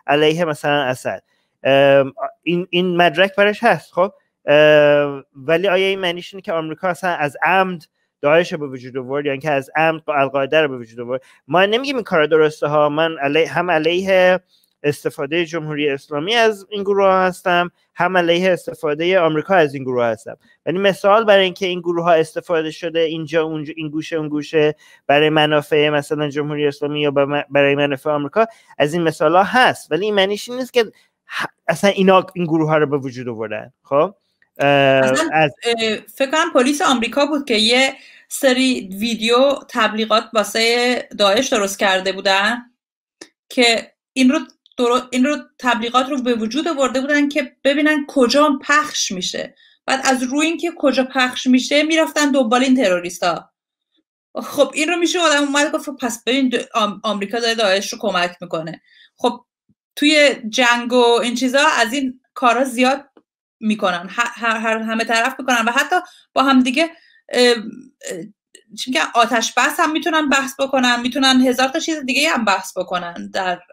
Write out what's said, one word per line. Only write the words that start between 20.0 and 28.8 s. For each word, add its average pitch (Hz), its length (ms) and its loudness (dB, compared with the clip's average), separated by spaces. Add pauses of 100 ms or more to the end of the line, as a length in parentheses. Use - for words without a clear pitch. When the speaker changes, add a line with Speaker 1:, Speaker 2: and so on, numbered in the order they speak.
Speaker 1:
هستم. 113 320 -4 (300)
ولی 165 120 -2
مثال 196 460 2
برای 196 200 6
اینکه 185 220 -4
این 180 140 -4
گروه 170 240 -4
ها 170 80 4
استفاده 160 580 0
شده 165 300 -4
اینجا 160 420 -2
اونجا، 156 340 -6
این 156 120 -8
گوشه 156 280 -6
اون 151 120 -4
گوشه، 151 460 0 (320)
برای 151 240 4
منافع 151 580 2
مثلاً 147 400 -2
جمهوری 147 380 -4
اسلامی 143 340 -4
یا 147 100 0
به 139 140 2
م-، 143 260 -2
برای 143 240 4
منافع 143 360 -2
آمریکا، 147 360 0 (320)
از 151 160 0